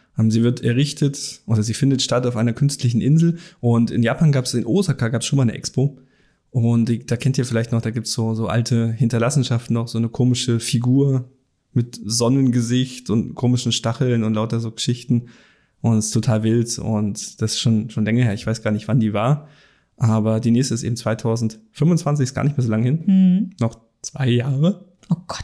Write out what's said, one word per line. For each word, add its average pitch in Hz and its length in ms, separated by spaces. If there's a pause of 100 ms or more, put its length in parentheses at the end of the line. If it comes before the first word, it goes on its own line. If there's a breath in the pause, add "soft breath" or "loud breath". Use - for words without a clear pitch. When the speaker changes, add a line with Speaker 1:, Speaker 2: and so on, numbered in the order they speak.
(160 loud breath)
Speaker 1:
Ähm, 110 140
sie 113 140
wird 123 180
errichtet, 139 800
oder 107 200
sie 113 100
findet 135 260
statt 123 240
auf 120 120
einer 117 160
künstlichen 123 480
Insel. 165 380 (220 loud breath)
Und 117 300
in 120 140
Japan 143 260
gab's, 127 240
in 117 100
Osaka 143 440
gab's 117 180
schon 139 120
mal 135 40
eine 113 120
Expo. - 440 (540 soft breath)
Und 117 360
die, 117 160
da 117 120
kennt 131 200
ihr 127 80
vielleicht 117 280
noch, 113 100
da 113 80
gibt's 113 220
so, 113 240
so 110 100
alte 117 460
Hinterlassenschaften 120 800
noch, 117 140
so 113 100
eine 113 100
komische 123 520
Figur 127 720 (400)
mit 120 320
Sonnengesicht 123 1040
und 104 240
komischen 123 380
Stacheln 117 500
und 110 120
lauter 113 260
so 113 100
Geschichten. 120 520 (580 loud breath)
Und 113 180
es 104 80
ist - 60
total 110 320
wild 117 340
und 107 640
das 110 120
ist - 60
schon, 110 300
schon 107 140
länger 117 180
her. 110 120
Ich - 120
weiß 110 160
gar 107 80
nicht, 104 160
wann 131 140
die 104 140
war. 131 340 (480 loud breath)
Aber 110 420
die 117 140
nächste 123 220
ist 123 100
eben 117 100
zweitausendfünfundzwanzig, 120 1300
ist - 120
gar - 100
nicht 147 120
mehr 123 80
so 117 60
lange 110 140
hin. 156 200
Speaker 2:
Mhm. 190 540
Speaker 1:
Noch 113 220 (220)
zwei - 260
Jahre. 135 640 (180)
Speaker 2:
Oh 165 60 (100)
Gott, - 180